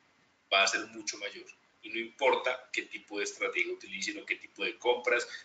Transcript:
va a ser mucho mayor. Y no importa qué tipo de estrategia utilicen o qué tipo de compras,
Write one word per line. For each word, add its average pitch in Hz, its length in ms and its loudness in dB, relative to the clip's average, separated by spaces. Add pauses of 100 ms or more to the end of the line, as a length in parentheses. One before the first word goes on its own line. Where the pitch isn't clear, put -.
(520)
va 98 120 8
a 95 40 6
ser - 200 0
mucho 110 300 -8
mayor. 101 280 -10 (360)
Y 110 80 -14
no 113 100 -4
importa 127 760 2
qué - 100 -2
tipo 101 360 -8
de 101 40 0
estrategia - 480 -2
utilicen 98 480 -6
o 92 60 -12
qué 92 100 -2
tipo - 300 -8
de 92 120 -4
compras, 120 500 2 (180)